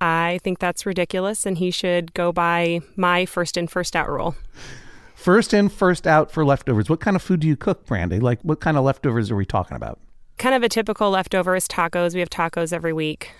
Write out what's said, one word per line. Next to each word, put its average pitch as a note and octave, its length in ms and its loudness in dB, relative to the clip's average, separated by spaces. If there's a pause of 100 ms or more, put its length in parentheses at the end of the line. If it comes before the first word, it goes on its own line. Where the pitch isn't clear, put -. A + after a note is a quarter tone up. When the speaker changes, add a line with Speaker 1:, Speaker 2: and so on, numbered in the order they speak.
Speaker 1:
I E3+ 420 0
think F3+ 160 -4
that's F3 260 -4
ridiculous, F#3 600 -2
and F#3+ 120 -2
he F3+ 140 0
should F3 420 -2
go F3 180 0
by E3+ 500 0 (140)
my F3+ 300 2
first F3 320 -4
in, E3+ 100 -2
first - 280 -4
out D#3+ 140 0
rule. C#3 260 -2 (800)
Speaker 2:
First G#3+ 380 4
in, G3+ 160 6
first F3+ 380 2
out D#3 240 6
for D#3 140 2
leftovers. C3 440 2
What E3 120 2
kind G3+ 140 2
of F3+ 60 0
food F3+ 200 0
do D#3 60 2
you D3+ 100 2
cook, - 280 -2
Brandy? F2+ 340 0
Like, A#2+ 220 0
what D3+ 200 -2
kind C#3 160 2
of C3 80 4
leftovers A#2+ 460 0
are A2 40 -2
we G2 100 0
talking F2+ 300 -2
about? A1 240 -10 (380)
Speaker 1:
Kind C4 180 2
of A#3+ 80 0
a A#3 60 2
typical G#3+ 400 0
leftover F#3 460 0
is F#3 120 -2
tacos. F3 460 -2
We F3+ 80 -2
have F3 80 -4
tacos E3 420 -4
every E3 220 -2
week. D#3 460 -6